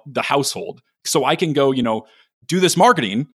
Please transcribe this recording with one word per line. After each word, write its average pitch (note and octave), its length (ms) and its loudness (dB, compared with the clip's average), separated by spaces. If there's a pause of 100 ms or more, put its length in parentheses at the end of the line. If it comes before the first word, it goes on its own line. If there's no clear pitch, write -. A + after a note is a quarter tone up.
the A#2+ 160 -6
household. C3+ 600 -4 (240)
So C#3 200 0
I D3+ 100 2
can D#3+ 180 -2
go, C#3 180 2
you C3 120 -2
know, A2 240 -4 (380)
do F3 140 -2
this F3+ 160 2
marketing, D3 600 2